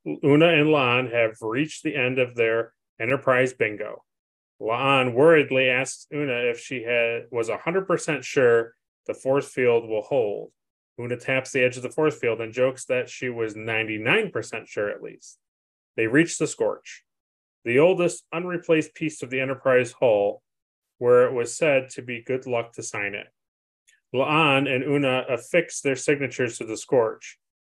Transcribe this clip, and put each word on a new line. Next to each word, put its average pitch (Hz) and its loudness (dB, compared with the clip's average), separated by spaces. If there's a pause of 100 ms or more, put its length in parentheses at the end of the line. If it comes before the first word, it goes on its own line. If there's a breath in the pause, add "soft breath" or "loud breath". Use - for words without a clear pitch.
Una 151 4
and 151 4
La'an 127 2
have 113 0
reached 127 -4
the 151 -4
end 127 -2
of 120 -2
their 113 0 (260)
Enterprise 127 0
bingo. 107 -6 (580)
La'an 127 2
worriedly 131 6
asks 127 -4
Una 123 -2
if 117 -4
she 123 -10
had, 117 -2
was 117 -4
a 110 -4
hundred 185 -4
percent 151 -2
sure 117 4 (320)
the 110 -6
force 135 -2
field 117 0
will 107 -4
hold. 107 -4 (480)
Una 120 -6
taps 131 -4
the 131 2
edge 123 0
of 123 -12
the 123 -6
force 156 0
field 117 -2
and 113 -8
jokes 127 0
that 127 -2
she 127 -8
was 113 -6
ninety-nine 110 -2
percent 113 -8
sure 104 -4
at - -10
least. - -18 (560)
They 113 0
reach 151 2
the 156 -2
Scorch, - -6 (580)
the 120 2
oldest 175 2
unreplaced 165 -2
piece 151 -8
of 123 -12
the 131 -4
Enterprise 127 0
hull, 104 2 (540)
where 123 6
it 135 -2
was 117 -4
said 135 0
to 131 -12
be 120 -10
good 131 -6
luck 117 -4
to 113 -14
sign 101 -6
it. 104 -12 (840)
La'an 139 2
and 127 0
Una 135 0
affix 165 -2
their 135 -2
signatures 131 -2
to 117 -10
the 110 -8
Scorch - -2 (300)